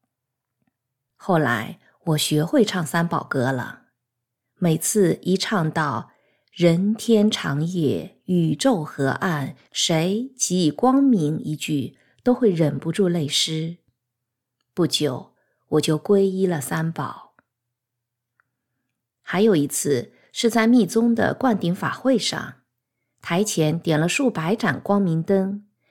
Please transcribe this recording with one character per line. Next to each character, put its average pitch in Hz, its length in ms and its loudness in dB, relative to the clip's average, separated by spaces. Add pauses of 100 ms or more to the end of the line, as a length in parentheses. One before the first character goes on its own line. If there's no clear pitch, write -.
(1160)
后 180 220 0
来 120 420 -2 (240)
我 156 140 0
学 151 260 0
会 240 200 4
唱 180 220 -2
三 170 220 -2
宝 160 160 -4
歌 131 260 -2
了， - 360 -8 (720)
每 165 220 2
次 185 440 2
一 185 140 2
唱 170 360 -2
到 143 400 -4 (400)
“人 175 420 2
天 214 340 2
长 156 380 -2
夜， 135 600 -4
宇 170 280 2
宙 190 300 0
河 139 240 -2
岸， 147 480 -4 (160)
谁 185 640 0
给 180 320 0
予 - 20 2
光 262 320 2
明” 165 400 2
一 151 140 -6
句， - 420 -6 (240)
都 247 100 2
会 240 180 2
忍 156 280 0
不 165 140 -4
住 190 160 0
泪 170 180 -2
湿。 160 520 -4 (920)
不 170 140 2
久， - 480 -4 (340)
我 151 120 2
就 156 180 0
皈 202 200 2
依 190 280 2
了 165 140 -2
三 165 320 -4
宝。 - 420 -10 (1900)
还 - 200 -4
有 208 160 4
一 143 100 2
次， 135 460 -4 (200)
是 - 160 0
在 226 200 2
密 240 180 6
宗 226 260 2
的 226 220 0
灌 233 240 0
顶 175 160 -2
法 160 160 -4
会 254 260 0
上， - 400 -6 (640)
台 175 220 -2
前 160 340 0
点 160 220 0
了 165 100 0
数 254 220 0
百 165 240 -2
盏 135 260 -2
光 202 220 0
明 160 180 0
灯， 196 460 -2 (240)